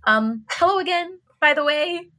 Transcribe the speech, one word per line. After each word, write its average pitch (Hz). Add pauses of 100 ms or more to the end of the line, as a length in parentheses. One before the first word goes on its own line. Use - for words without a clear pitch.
Um, 220
hello 370
again, 349 (220)
by 294
the 294
way. 339